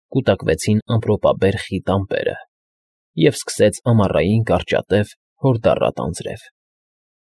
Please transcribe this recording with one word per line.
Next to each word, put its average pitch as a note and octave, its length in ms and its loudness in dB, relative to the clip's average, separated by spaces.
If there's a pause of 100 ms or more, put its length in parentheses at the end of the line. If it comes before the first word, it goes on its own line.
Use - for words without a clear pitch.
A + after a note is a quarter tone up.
(120)
կուտակվեցին G#2+ 720 0
ամպրոպաբեր G2+ 760 0
խիտ - 320 -8
ամպերը, - 440 -2 (840)
և D3+ 160 2
սկսեց - 480 0
ամառային G#2 640 2
կարճատև - 680 0 (280)
հորդառատ A2+ 640 0
անձրև։ E2+ 400 -8 (880)